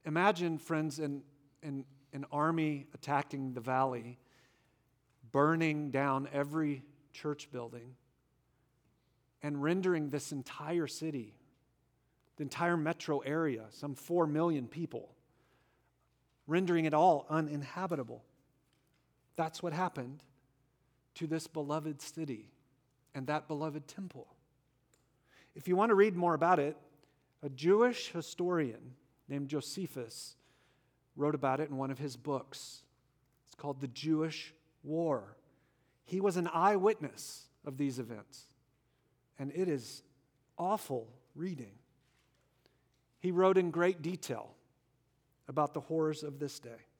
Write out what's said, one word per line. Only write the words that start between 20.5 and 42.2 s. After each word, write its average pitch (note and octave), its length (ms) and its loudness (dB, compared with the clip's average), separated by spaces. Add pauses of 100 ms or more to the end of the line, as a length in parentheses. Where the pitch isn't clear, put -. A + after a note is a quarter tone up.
to E3 100 -6
this D#3 200 -2
beloved D3+ 540 -4
city C#3 500 -8 (640)
and C3+ 140 -6
that D3 180 -2
beloved D3+ 400 -4
temple. E3+ 400 -14 (1300)
If - 120 -12
you F3+ 80 4
want G#3+ 160 6
to G#3 40 8
read G3 200 8
more F3 200 4
about E3+ 260 6
it, D3 160 0 (680)
a D3 60 -6
Jewish G3 640 4
historian D#3+ 840 -2 (340)
named C#3 200 -4
Josephus C#3 880 -8 (800)
wrote D3 180 2
about C3+ 240 2
it D3+ 100 -2
in C#3 80 -6
one C3+ 140 -2
of C3+ 80 -6
his C3+ 180 -8
books. - 640 -8 (640)
It's - 100 -20
called C3+ 240 -8
The C#3 80 -4
Jewish D#3 640 -2 (300)
War. C#3+ 520 -2 (680)
He F#3 160 -2
was G3 160 4
an F3 160 0
eyewitness F#3 960 2 (180)
of C#3 100 -8
these C3+ 220 -2
events, A2+ 460 -12 (920)
and C#3 160 -8
it F3+ 160 0
is B2+ 340 -4 (540)
awful D3 520 -2 (260)
reading. C#3+ 380 -8 (1500)